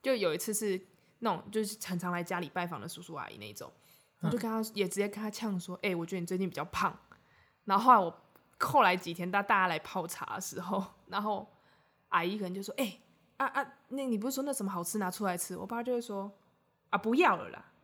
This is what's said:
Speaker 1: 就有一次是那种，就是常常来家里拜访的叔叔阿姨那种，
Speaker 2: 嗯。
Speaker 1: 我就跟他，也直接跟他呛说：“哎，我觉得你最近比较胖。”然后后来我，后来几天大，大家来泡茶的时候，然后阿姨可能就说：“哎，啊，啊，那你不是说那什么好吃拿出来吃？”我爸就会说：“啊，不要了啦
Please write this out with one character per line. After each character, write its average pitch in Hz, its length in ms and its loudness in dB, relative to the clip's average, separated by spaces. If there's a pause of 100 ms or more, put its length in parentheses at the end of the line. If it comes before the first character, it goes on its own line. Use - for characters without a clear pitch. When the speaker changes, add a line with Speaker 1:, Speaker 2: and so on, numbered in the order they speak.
Speaker 1:
就 262 120 2
有 180 200 2
一 170 40 -2
次 220 140 -2
是 202 260 0 (420)
那 226 100 0
种， 165 200 -2
就 214 140 0
是 208 120 -6
常 185 220 -4
常 180 140 -2
来 175 100 -2
家 175 160 -4
里 165 140 -4
拜 175 140 -2
访 165 120 -8
的 101 80 -10
叔 160 140 -12
叔 165 140 -14
阿 135 140 -8
姨 - 100 -14
那 104 160 -12
种， - 180 -12 (480)
Speaker 2:
嗯。 165 80 0
Speaker 1:
我 - 20 4
就 240 60 0
跟 226 140 -2
他， 220 100 0 (140)
也 202 120 2
直 175 100 -4
接 202 120 0
跟 208 100 -8
他 214 120 -4
呛 208 280 -2
说 180 240 -8
：“哎， 190 120 0
我 170 100 -2
觉 185 120 -6
得 180 40 -2
你 170 60 -4
最 185 100 -2
近 185 120 0
比 165 60 -6
较 143 120 -4
胖。” - 280 -2 (720)
然 196 140 4
后 226 60 2
后 254 80 10
来 220 60 12
我， 175 220 0 (380)
后 - 240 6
来 185 120 8
几 175 200 -4
天 180 160 -4
大， 202 100 2
大 202 220 4
家 185 60 6
来 160 100 2
泡 165 280 -4
茶 - 280 -8
的 - 60 -6
时 - 200 -8
候， 190 240 -2 (220)
然 202 160 -4
后 214 260 -2 (600)
阿 170 140 2
姨 190 140 0
可 208 60 -2
能 180 100 -4
就 196 100 -6
说 202 140 -8
：“哎， 214 220 0 (400)
啊， 269 80 0
啊， 277 200 0 (220)
那 269 160 -4
你 233 140 0
不 226 100 -2
是 269 60 -2
说 269 80 -2
那 285 100 -2
什 202 140 -2
么 196 40 0
好 175 140 -4
吃 214 140 -4
拿 190 120 0
出 208 140 -6
来 180 140 0
吃？” 180 180 -6
我 180 80 -8
爸 233 180 -6
就 247 120 0
会 240 60 0
说 202 300 -8 (600)
：“啊， 202 80 2
不 220 160 2
要 269 220 6
了 - 140 -8
啦 - 140 -14 (200)